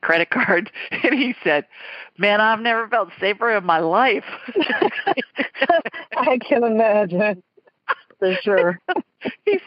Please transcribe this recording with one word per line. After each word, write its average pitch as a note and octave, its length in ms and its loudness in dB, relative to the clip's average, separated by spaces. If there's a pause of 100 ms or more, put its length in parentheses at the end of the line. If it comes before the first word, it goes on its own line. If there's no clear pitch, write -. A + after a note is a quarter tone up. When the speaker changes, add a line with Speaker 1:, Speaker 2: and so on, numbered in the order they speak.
Speaker 1:
credit E3 300 0
card. G3 400 0 (200)
<laughs> - 120 -8
And B3+ 120 -2
he B3 280 -2
said, D3 240 0 (500)
"Man, G#3 240 2
I've A3 200 2
never A3+ 280 0
felt G#3+ 300 0
safer G#3 380 0
in F#3+ 100 -2
my E3 140 4
life." G3+ 440 2 (300)
<laughs> - 0 -
Speaker 2:
<laughs> - 1600 -2
I C4 220 2
can A#3+ 260 0
imagine. G#3 800 2 (800)
For F#3+ 220 2
sure. F3+ 420 2
<laughs> - 40 -8 (560)
Speaker 1:
He G4+ 220 2